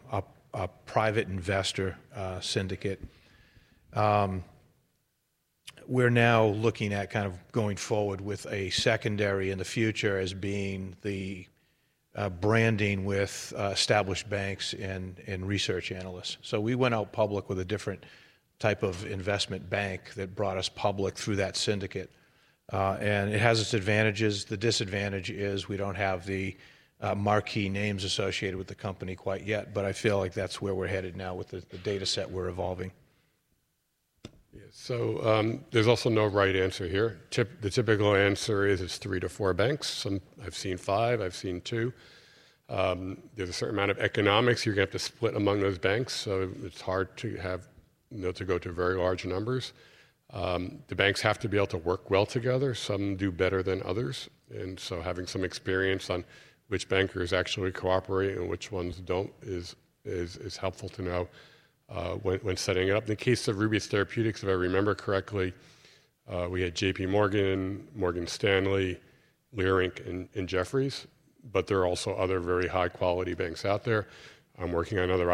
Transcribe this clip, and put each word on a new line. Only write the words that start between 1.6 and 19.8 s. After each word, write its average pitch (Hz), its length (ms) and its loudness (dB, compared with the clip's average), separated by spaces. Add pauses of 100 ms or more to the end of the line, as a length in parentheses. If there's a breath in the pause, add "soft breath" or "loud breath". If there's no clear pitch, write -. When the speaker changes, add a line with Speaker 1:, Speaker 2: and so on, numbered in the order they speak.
Speaker 1:
uh, 92 260 -6
syndicate. 98 600 -4 (920 soft breath)
Um, 104 500 4 (1400)
we're 127 240 6
now 117 360 8
looking 107 480 2
at 101 160 -2
kind 101 160 0
of 90 80 -4 (180)
going 104 240 0
forward 101 460 -2
with 101 240 -6
a 98 240 -4
secondary 104 800 2
in 95 80 -2
the 95 80 -6
future 107 520 0
as 95 140 -2
being 98 680 -4
the, 98 440 -6 (680)
uh, 98 160 -2
branding 104 760 2
with, 98 540 -2
uh, 107 60 -2
established 98 640 0
banks 98 420 -4
and, 95 540 -8
and 92 200 -6
research 95 460 -2
analysts. 92 480 -10
So - 180 -2
we 113 160 0
went 123 200 4
out 104 180 -2
public 101 380 0
with 92 100 -2
a 92 60 -2
different 95 400 -4 (520 soft breath)
type 104 240 2
of 92 220 -2
investment 95 640 -4
bank 98 460 -4